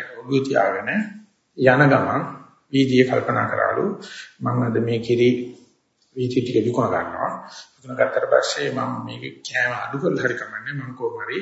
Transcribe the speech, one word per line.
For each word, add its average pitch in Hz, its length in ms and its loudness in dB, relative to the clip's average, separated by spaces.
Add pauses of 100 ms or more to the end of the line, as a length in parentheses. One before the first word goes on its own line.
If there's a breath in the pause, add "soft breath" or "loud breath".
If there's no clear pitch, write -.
(120)
ඔළුවේ 135 300 0
තියාගෙන 107 480 0 (680)
යන 131 280 6
ගමන් 120 360 2 (440)
වීදියේ 127 400 4
කල්පනා 123 400 0
කරාලු - 400 0 (500 loud breath)
මම 123 240 -2
අද 117 180 0
මේ 117 220 0
කිරි 120 300 4 (880)
වීදි 127 240 0
ටික 120 200 0
විකුණ 113 300 0
ගන්නවා. - 400 -4 (380 loud breath)
විකුණ 123 280 -16
ගත්තට - 320 2
පස්සේ - 400 2
මම 62 320 -4
මේක 117 240 -10 (160)
කෑම 123 340 -2
අඩු 110 220 -8
කරලා 139 280 -2
හරි 120 120 -2
කමන්නේ 110 380 -10
මම 127 180 -10
කොහොම 117 260 -6
හරි 113 240 -8